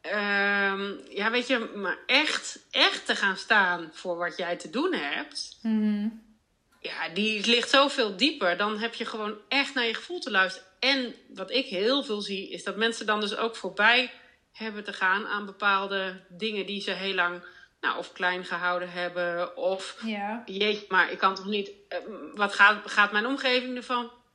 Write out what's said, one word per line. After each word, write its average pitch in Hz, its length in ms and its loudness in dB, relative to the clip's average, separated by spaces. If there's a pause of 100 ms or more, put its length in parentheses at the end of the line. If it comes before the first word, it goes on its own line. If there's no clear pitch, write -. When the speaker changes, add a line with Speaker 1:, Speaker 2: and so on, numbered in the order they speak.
Speaker 1:
ehm, 202 880 2 (200)
ja, 208 200 0
weet 247 160 2
je, 254 120 2 (160)
maar 190 320 -4
echt, - 520 2 (120)
echt 339 360 2
te 240 100 2
gaan 196 200 2
staan 175 560 2
voor 180 240 -6
wat 170 200 -4
jij 175 200 -2
te 160 140 -12
doen 311 240 0
hebt, 156 680 -6
Speaker 2:
Mhm. 214 460 2 (720)
Speaker 1:
ja, - 340 -8
die 208 320 0
ligt 233 240 4
zoveel 269 460 4
dieper. 196 400 2
Dan 208 220 0
heb 226 160 -4
je 233 100 -6
gewoon 214 300 -6 (140)
echt 269 260 0
naar 240 120 2
je 226 80 0
gevoel 349 260 -8
te 254 100 -8
luisteren. 190 380 0 (120)
En 262 340 0 (200)
wat 185 160 -10
ik 269 160 2
heel 226 380 2
veel 208 160 -2
zie, 196 300 -6
is - 140 -10
dat 190 120 -6
mensen 226 300 0
dan 214 140 2
dus 208 160 -2
ook 226 200 -2
voorbij 233 540 2 (420)
hebben 208 320 -8
te 196 80 -10
gaan 196 340 0
aan 208 200 -4
bepaalde 196 840 0
dingen 196 380 -4
die 202 160 -4
ze 208 80 -4
heel 190 240 -4
lang, 175 280 0 (380)
nou, 208 180 0
of 170 140 -10
klein 180 320 -2
gehouden 180 480 -2
hebben, 175 640 -2
of 190 480 -2
Speaker 2:
Ja. 214 420 -4
Speaker 1:
jeetje, 208 420 0
maar 185 240 4
ik 185 60 -6
kan 190 160 4
toch 190 120 -10
niet, 202 240 -2 (180)
eh, 269 100 -4 (360)
wat 202 200 0
gaat, 202 360 6
gaat 202 220 4
mijn 214 140 2
omgeving 254 500 0
ervan 240 340 -4 (240)